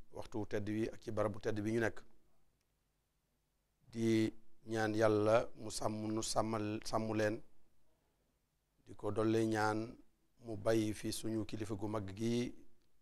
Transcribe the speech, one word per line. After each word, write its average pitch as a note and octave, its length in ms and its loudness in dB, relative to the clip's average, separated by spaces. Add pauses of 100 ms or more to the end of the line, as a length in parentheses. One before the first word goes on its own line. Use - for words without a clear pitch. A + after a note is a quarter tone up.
(140)
waxtu - 320 -6
tedd G#2+ 200 -2
bi G#2+ 220 0
ak - 140 -10
ci A#2+ 100 -8
barab G#2 220 0
bu F#2+ 60 -6
tedd G#2+ 200 0
bi G#2+ 140 0
ñu A#2 80 4
nekk. G#2+ 160 0 (1900)
Di A2+ 420 4 (360)
ñaan A2 260 2
Yàlla G#2+ 600 6
mu A2+ 160 -8
sàmm G#2+ 420 -2
nu, A2 80 0
sàmmal, A2 640 0
sàmm A2 320 0
leen, G#2+ 240 2 (1500)
di G#2 80 -16
ko G#2 160 -2
dolli A2 360 4
ñaan G#2+ 320 2 (640)
mu A#2 160 -8
bàyyi G#2+ 360 2
fi A2 180 -4
suñu A2 340 -2
kilifa G#2 300 -6
gu G2+ 120 -4
mag G#2 180 -2 (100)
gi A#2 380 0 (480)